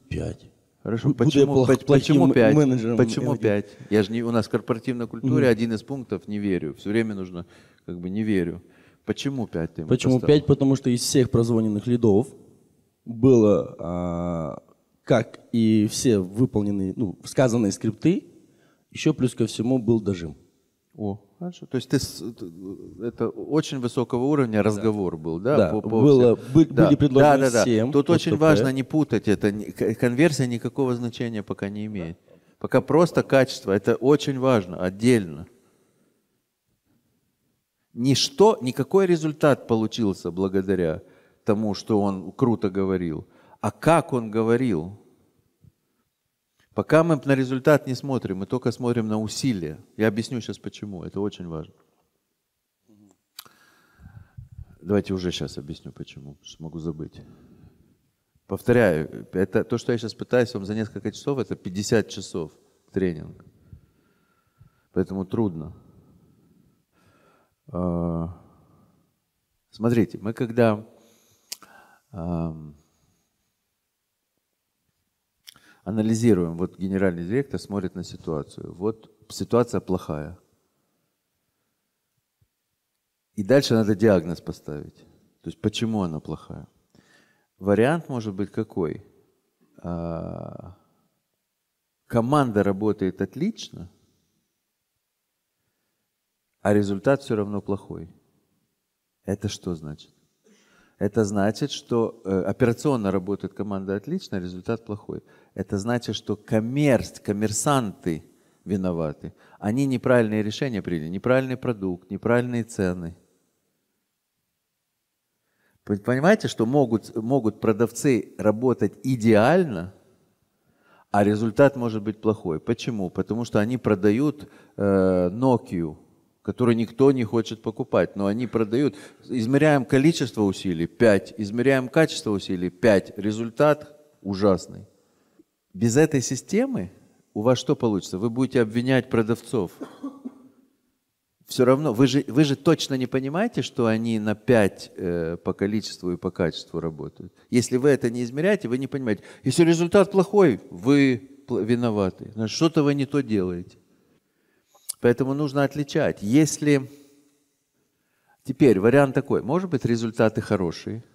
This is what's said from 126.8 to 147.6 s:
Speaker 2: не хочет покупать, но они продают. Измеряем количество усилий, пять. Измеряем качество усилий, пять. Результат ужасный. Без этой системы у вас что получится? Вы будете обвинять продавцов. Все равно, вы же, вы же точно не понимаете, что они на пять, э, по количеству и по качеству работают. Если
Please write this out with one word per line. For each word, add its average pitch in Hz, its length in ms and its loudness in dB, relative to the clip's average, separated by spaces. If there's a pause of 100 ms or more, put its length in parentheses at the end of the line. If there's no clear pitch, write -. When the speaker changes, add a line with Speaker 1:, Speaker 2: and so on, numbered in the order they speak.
Speaker 2:
не 127 140 -2
хочет 113 360 -4
покупать, 101 540 -2
но 98 120 -4
они 113 200 -2
продают. 117 480 0 (300)
Измеряем 135 600 2
количество 135 580 2
усилий, 90 440 -2
пять. 104 500 2
Измеряем 120 520 0
качество 156 420 0
усилий, 90 380 -4
пять. 101 480 2
Результат 113 800 -2 (240)
ужасный. 95 640 0 (880)
Без 110 240 0
этой 156 240 4
системы 190 680 -4 (420)
у 104 80 -6
вас 123 180 4
что 147 160 0
получится? 101 440 -2
Вы 117 100 -2
будете 123 320 0
обвинять 120 480 0
продавцов. 113 640 -2 (1700)
Все 127 200 0
равно, 135 280 4
вы 131 140 6
же, 131 200 0
вы 127 180 2
же 139 100 0
точно 147 400 0
не 127 100 -2
понимаете, 139 560 -4
что 123 240 -4
они 113 340 0
на 107 140 -2
пять, 104 640 2
э, 85 420 -4
по 95 160 -4
количеству 98 580 -4
и 87 60 -4
по 92 140 -6
качеству - 480 -4
работают. 78 540 -10 (180)
Если 123 260 0